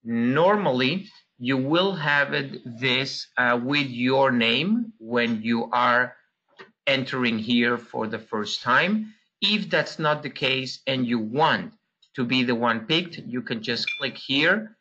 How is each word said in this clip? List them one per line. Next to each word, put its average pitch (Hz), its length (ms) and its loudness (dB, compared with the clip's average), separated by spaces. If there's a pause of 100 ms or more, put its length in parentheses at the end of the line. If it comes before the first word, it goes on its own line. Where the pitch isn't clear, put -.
Normally, 139 1040 2 (280)
you 127 200 -2
will 170 360 2
have 147 400 0
it, 139 280 -6 (180)
this, 131 480 -2 (100)
uh, 123 240 2
with 139 260 0
your 127 440 2
name 135 680 2
when 117 420 0
you 117 300 -2
are 123 440 2 (720)
entering 127 500 0
here 120 400 2
for 113 300 -8
the 110 120 -8
first 107 420 -6
time. 175 520 2 (280)
If 196 280 -2
that's 156 300 0
not 151 240 0
the 139 60 -6
case 131 580 -2
and 131 180 0
you 117 140 0
want 110 540 0 (420)
to 131 80 -2
be 127 200 2
the 123 120 2
one 113 300 0
picked, 170 320 -2
you 120 240 -8
can 117 200 -6
just 117 260 -4 (120)
click 127 180 -6
here 170 640 0